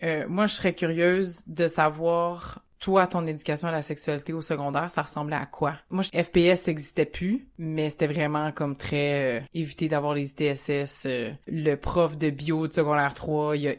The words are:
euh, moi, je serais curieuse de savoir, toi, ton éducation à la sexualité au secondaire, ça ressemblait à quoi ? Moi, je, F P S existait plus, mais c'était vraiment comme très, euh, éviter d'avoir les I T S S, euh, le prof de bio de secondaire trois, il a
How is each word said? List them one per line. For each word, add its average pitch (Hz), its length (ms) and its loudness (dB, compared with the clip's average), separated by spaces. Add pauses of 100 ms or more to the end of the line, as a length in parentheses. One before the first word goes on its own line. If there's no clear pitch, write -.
euh, 156 240 0
moi, 202 180 2
je - 80 0
serais 180 180 2
curieuse 175 760 2
de 165 180 0
savoir, 165 960 0 (180)
toi, 190 300 4
ton 170 180 0
éducation 156 400 -2
à 165 60 -2
la 151 100 0
sexualité 147 500 -4
au 165 80 -4
secondaire, 143 500 -2
ça 160 120 -2
ressemblait 147 320 -6
à 139 120 -4
quoi ? - 280 -2 (160)
Moi, 185 140 0
je, 170 180 0
F - 80 -4
P 175 140 6
S 180 240 4
existait 151 380 0
plus, 208 420 -4 (100)
mais 156 320 -2
c'était 151 160 0
vraiment 151 460 0
comme 143 240 -4
très, 143 640 0
euh, 131 40 -8 (100)
éviter 160 340 -2
d'avoir 147 260 0
les 143 160 -2
I - 40 -14
T 156 100 -2
S 139 240 -2
S, 143 380 -2
euh, 123 240 -2 (180)
le 151 260 0
prof 151 420 2
de 147 140 0
bio 156 380 0
de - 40 -12
secondaire 147 420 2
trois, 151 420 -2
il 143 100 0
a 139 120 0